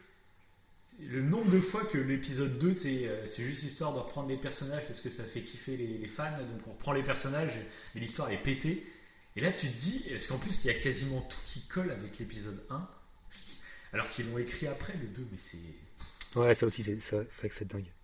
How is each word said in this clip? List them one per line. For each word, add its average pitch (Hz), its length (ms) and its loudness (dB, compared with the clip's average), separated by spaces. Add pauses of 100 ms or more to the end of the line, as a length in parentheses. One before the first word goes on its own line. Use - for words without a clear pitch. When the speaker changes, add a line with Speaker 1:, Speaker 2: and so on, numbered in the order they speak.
(1000)
Speaker 1:
Le 135 220 -2
nombre 185 300 6
de 185 100 12
fois 214 240 2
que - 140 2
l'épisode 131 600 2
deux, 180 160 6
c'est, 131 320 0
euh, 107 200 -2
c'est 117 180 -6
juste 143 200 -4
histoire 147 280 -2
de 135 60 -2
reprendre 135 320 -4
les 131 80 0
personnages 143 480 -4
parce 120 140 -8
que 123 100 -6
ça 113 140 -6
fait 110 180 -6
kiffer 127 340 -6
les, 113 220 -2
les 107 100 -6
fans, 151 300 -4
donc 117 280 -6
on 113 60 -10
reprend - 220 -2
les 135 80 4
personnages 135 480 0 (440)
et, 113 40 -6
et - 20 -4
l'histoire 117 300 -2
est 98 120 -2
pétée. 147 440 2 (500)
Et - 60 0
là, 180 100 6
tu 160 160 0
te 117 100 -4
dis, 202 320 -2
parce 107 160 -4
qu'en 131 120 -2
plus, - 260 4
il 127 40 8
y - 20 8
a 117 100 6
quasiment 131 400 2
tout - 160 -6 (100)
qui - 220 -6
colle 180 220 0
avec 101 280 -6
l'épisode 107 400 -6 (120)
un, 156 180 -4 (1040)
alors 110 160 2
qu'ils 117 220 -2
l'ont 120 80 0
écrit 120 300 -2
après, 185 260 -4
le 135 140 -4
deux, 117 220 -6
mais 92 80 -8
c'est - 200 -12 (840)
Speaker 2:
Ouais, 120 140 12
ça - 100 6
aussi, 113 180 2
c'est, 101 180 0
c'est, 107 300 0
c'est - 120 -6
vrai 107 80 0
que - 40 -10
c'est 101 160 -4
dingue. 98 160 -4 (180)